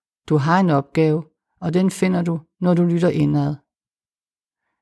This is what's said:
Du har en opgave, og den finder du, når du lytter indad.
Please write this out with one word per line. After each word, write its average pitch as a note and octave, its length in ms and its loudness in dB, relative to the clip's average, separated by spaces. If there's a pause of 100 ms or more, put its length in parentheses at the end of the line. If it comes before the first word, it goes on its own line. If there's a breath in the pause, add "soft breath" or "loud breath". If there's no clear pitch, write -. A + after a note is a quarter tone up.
(280)
Du D3+ 80 2
har E3 240 2
en F#3 100 2
opgave, D#3 540 0 (360)
og E3 140 -4
den F#3 160 2
finder F3+ 320 -2
du, E3+ 180 -4 (200)
når F3+ 140 2
du F3 100 2
lytter E3+ 240 0
indad. D3 460 -2 (1300)